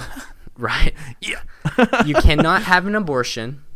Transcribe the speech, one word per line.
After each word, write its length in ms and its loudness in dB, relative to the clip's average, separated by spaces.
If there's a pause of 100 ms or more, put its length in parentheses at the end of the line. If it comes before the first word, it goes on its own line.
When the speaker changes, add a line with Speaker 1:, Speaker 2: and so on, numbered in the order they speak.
Speaker 1:
<laughs> 40 -12 (500)
Right. 340 4 (300)
Speaker 2:
Yeah. 180 -8 (320)
<laughs> 320 2
Speaker 1:
You 120 0
cannot 480 4
have 220 2
an 80 -2
abortion. 680 -4 (140)